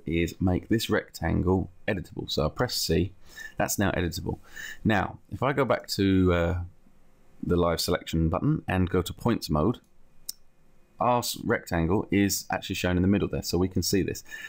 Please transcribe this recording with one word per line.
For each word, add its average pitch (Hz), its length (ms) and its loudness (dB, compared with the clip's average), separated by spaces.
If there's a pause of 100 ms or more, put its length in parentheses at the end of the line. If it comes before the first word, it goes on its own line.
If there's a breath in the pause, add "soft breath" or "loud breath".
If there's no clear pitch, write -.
is 82 340 0
make 92 300 0
this 113 200 0
rectangle 90 800 0 (180)
editable. 90 420 -6
So - 140 -2
I'll 76 60 0
press - 260 -4
C, 85 380 0 (440 loud breath)
that's - 220 -2
now 98 120 2
editable. 87 460 -4 (460 loud breath)
Now, 101 340 2 (140)
if 101 100 -6
I 135 120 2
go 135 100 2
back 117 240 0
to, 95 460 4
uh, 87 260 2 (840)
the - 140 0
live 85 240 2
selection 82 480 0
button 127 400 0
and 92 220 2
go 90 120 2
to 85 120 -4
points - 360 -2
mode, 78 300 2 (1200)
our 120 200 2
s-, - 220 -6
rectangle 90 720 0
is 98 400 2
actually - 240 -4
shown 90 220 0
in 87 40 4
the 92 60 4
middle 98 220 2
there, 69 120 -4
so - 160 -2
we 92 120 2
can 92 120 -2
see 95 200 2
this. - 240 -6 (240 loud breath)